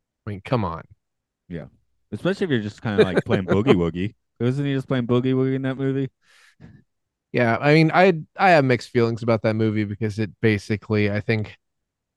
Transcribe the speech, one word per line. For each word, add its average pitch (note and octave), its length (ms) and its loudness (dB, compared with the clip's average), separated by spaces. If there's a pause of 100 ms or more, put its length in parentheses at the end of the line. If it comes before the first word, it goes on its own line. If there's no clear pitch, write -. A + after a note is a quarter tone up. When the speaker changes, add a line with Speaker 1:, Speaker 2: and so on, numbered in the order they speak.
(260)
Speaker 1:
I A2 60 -12
mean, F#2+ 120 -14
come A#2 220 -2
on. E2 180 -8 (680)
Speaker 2:
Yeah. D#2+ 160 -12 (460)
Especially F#3 340 -4
if E3+ 60 -2
you're B2 100 2
just G#2 200 -10
kinda, G#2 220 0
like, F#2 220 0
playing G#2+ 200 -2
Boogie G#2 300 2
Speaker 1:
<laughs> - 0 -
Speaker 2:
Woogie. F2 400 -2 (240)
Wasn't C3 280 -2
he C#3 60 -2
just C3+ 140 -4
playing B2 200 -2
Boogie B2 260 0
Woogie C3 220 0
in C3+ 80 -4
that C3 140 -4
movie? C3+ 320 -2 (1200)
Speaker 1:
Yeah, A#2 280 2
I C#3+ 140 2
mean, D#3+ 200 4
I, F#3 200 6 (240)
I G3 140 4
have D3+ 120 6
mixed B2+ 280 0
feelings A#2 320 0
about A2+ 180 0
that A2 140 0
movie, A2 300 0
because G#2 340 -6
it G#2 120 -4 (100)
basically, G#2 720 0
I G#2 80 -2
think, G#2+ 380 -4 (600)